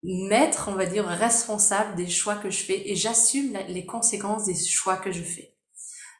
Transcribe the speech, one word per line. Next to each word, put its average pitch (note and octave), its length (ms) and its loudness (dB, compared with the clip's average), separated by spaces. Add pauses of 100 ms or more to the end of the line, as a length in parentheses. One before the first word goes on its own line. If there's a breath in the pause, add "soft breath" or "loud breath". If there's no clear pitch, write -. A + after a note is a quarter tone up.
maître, G3 640 2
on G3 60 -2
va F#3+ 100 2
dire, G3+ 200 0
responsable G#3 880 2
des F3 120 -2
choix G#3 280 0
que G3+ 160 -4
je - 120 -2
fais, G3 240 -2
et G3 80 0
j'assume A3+ 580 2
la, F#3+ 100 -6
les F3+ 240 -6
conséquences G#3 580 -2
des F#3 100 0
choix - 420 0
que F#3+ 140 -4
je E3+ 120 -4
fais. - 340 -12 (640 loud breath)